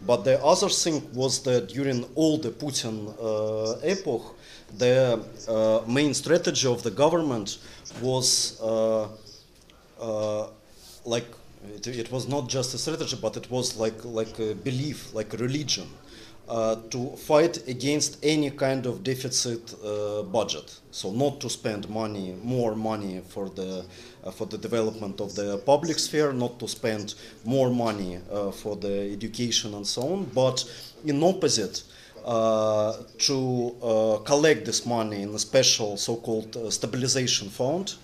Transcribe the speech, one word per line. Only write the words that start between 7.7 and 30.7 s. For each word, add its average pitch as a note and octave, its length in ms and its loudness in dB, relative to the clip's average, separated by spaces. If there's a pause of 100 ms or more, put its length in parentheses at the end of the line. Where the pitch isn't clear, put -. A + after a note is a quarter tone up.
was, B2+ 600 0
uh, A2 440 2 (920)
uh, G#2+ 460 -2 (580)
like, A#2+ 220 -2 (500)
it, G#2 100 -10
it A#2 240 -6
was B2+ 160 -4
not C3+ 220 -2
just B2+ 240 -2
a B2 60 -6
strategy, D3 420 -4
but A2 160 -2
it - 140 -10
was B2 260 -2
like, A2 280 -2
like A2 360 -4
a G#2+ 140 0
belief, C3+ 600 -4
like A2 200 -4
a - 20 -6
religion, B2+ 500 -2 (640)
uh, A2 280 2 (140)
to C3 260 -4
fight E3 520 4
against C#3 560 0
any D3+ 260 4
kind C3 360 0
of G#2 180 -4
deficit, B2 680 -2 (100)
uh, G#2 380 -2
budget. F#2+ 580 -2 (100)
So - 220 -6
not C#3 300 0
to B2 80 -6
spend G#2 380 -4
money, G#2 540 -4
more A#2+ 320 2
money G#2 540 -4
for G2 220 -8
the, F#2 340 -8 (400)
uh, - 60 -8
for G#2+ 160 -6
the G#2 120 -8
development G#2+ 640 -2
of G2+ 140 -6
the G2+ 240 -2
public D3 400 4
sphere, D3+ 340 2
not B2 280 -2
to A2+ 60 -8
spend G#2 480 -4 (300)
more B2+ 260 4
money, G#2 480 0 (140)
uh, G2+ 180 -2
for G#2 240 -6
the G2+ 380 -2
education A2 600 -2
and G2+ 120 -8
so - 160 -4
on, F#3 220 -2 (100)
but C3 300 2 (400)